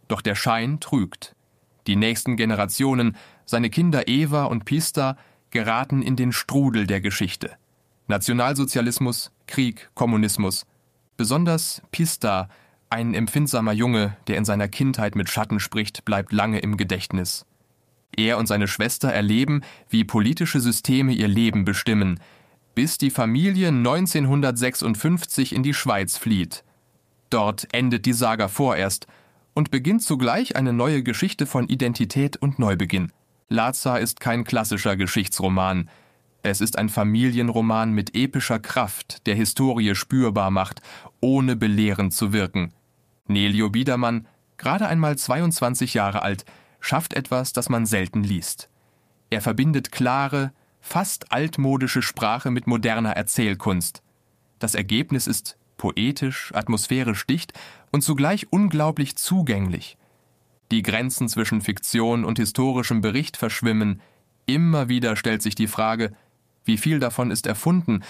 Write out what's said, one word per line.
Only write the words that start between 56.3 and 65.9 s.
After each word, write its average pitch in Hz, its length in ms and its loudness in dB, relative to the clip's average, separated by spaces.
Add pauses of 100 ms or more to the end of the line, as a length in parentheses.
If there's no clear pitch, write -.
atmosphärisch 110 720 -2
dicht - 280 -2 (400)
und 143 80 2
zugleich 156 500 0
unglaublich 156 640 2
zugänglich. 104 800 0 (760)
Die 113 80 2
Grenzen 113 480 -2
zwischen 110 320 0
Fiktion 113 640 0
und 113 120 -2
historischem 120 640 0
Bericht 113 380 -2
verschwimmen. 110 640 0 (440)
Immer 147 440 2
wieder 120 260 0
stellt 110 260 0
sich 107 140 -2
die 107 120 0
Frage, 110 440 -2 (540)